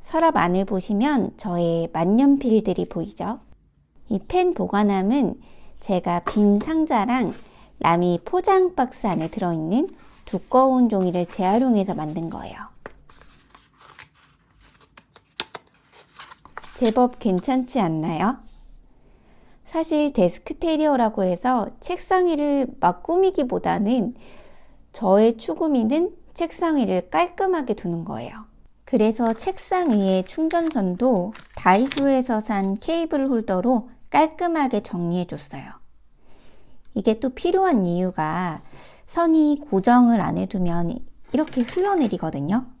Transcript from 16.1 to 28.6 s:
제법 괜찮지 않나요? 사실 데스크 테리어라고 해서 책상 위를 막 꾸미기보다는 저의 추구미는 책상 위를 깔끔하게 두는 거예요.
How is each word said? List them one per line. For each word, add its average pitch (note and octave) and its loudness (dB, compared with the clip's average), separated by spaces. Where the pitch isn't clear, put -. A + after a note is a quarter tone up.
제법 B3 2
괜찮지 B3 -2
않나요? E3 -2
사실 D4+ 0
데스크 F3+ 0
테리어라고 C#4+ 0
해서 G3+ 0
책상 F4+ 0
위를 C#4+ 0
막 F3+ 2
꾸미기보다는 B3 0
저의 A3 4
추구미는 D#4 0
책상 E4 -2
위를 C4+ 0
깔끔하게 F4 0
두는 E3+ -6
거예요. D3 -12